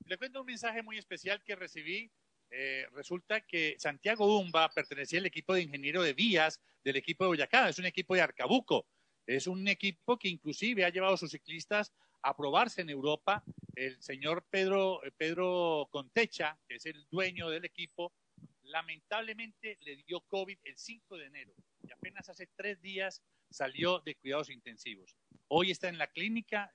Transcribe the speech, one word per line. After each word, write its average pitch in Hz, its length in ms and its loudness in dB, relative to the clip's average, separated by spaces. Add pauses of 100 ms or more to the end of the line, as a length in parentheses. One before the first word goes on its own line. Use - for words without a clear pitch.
le 180 120 -6
cuento 254 220 -10
un 262 80 -12
mensaje 226 340 -6
muy 220 160 -10
especial 190 460 -6
que 208 120 -8
recibí. 180 540 -8 (400)
Eh, 131 440 -6
resulta 175 480 -4
que 160 360 -2
Santiago 202 640 2
Umba 160 300 4
pertenecía 139 500 -2
al 190 80 0
equipo 160 260 -2
de 185 80 4
ingeniero 143 400 -2
de 156 120 4
vías 160 460 4 (240)
del 135 120 2
equipo 165 280 -2
de 185 60 4
Boyacá. 180 400 6
Es 147 80 -2
un 185 80 -4
equipo 185 300 0
de 180 60 8
Arcabuco. 147 680 2 (380)
Es 131 220 0
un 190 200 -2
equipo 202 500 0
que 196 120 -4
inclusive 185 540 0
ha 175 60 6
llevado 185 240 4
a 180 40 4
sus 160 140 -6
ciclistas 165 600 -4 (300)
a - 120 2
probarse 175 460 2
en 165 80 -6
Europa. 151 540 0 (320)
El 131 260 -6
señor 147 480 -4
Pedro, 190 540 2
eh, 139 120 -10
Pedro 170 760 2
Contecha, 156 640 -2 (100)
que 120 80 -10
es 117 100 -12
el 151 240 -12
dueño 175 400 -2
del 165 160 -4
equipo, 175 460 -8 (520)
lamentablemente 208 1160 -8
le 143 160 -14 (100)
dio 170 140 -6
covid 196 420 -6
el 139 140 -18
cinco 226 400 -16
de 151 80 -14
enero 135 280 -18 (280)
y - 100 -18
apenas - 380 -16
hace 180 260 -16
tres 196 260 -6
días 190 400 -6 (300)
salió 160 480 0
de 151 160 -10
cuidados 143 340 -4
intensivos. 113 680 -16 (320)
Hoy 175 200 4
está 180 200 -2
en 170 80 -6
la 147 100 -2
clínica, 208 680 -4